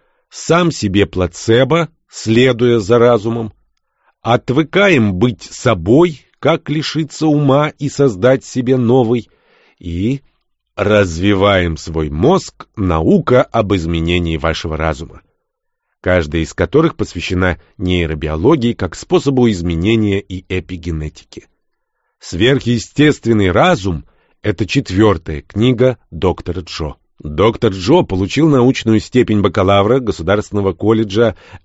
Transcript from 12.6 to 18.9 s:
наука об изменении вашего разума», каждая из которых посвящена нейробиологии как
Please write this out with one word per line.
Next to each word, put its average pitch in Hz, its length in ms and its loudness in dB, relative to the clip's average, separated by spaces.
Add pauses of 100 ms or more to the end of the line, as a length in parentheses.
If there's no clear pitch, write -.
наука 110 680 2
об 104 320 -2
изменении 85 600 -2
вашего 80 380 -4
разума», 80 460 -6 (800)
каждая 82 400 0
из 78 140 -6
которых 147 420 0
посвящена 90 640 -4 (160)
нейробиологии 90 960 -2
как 87 220 -8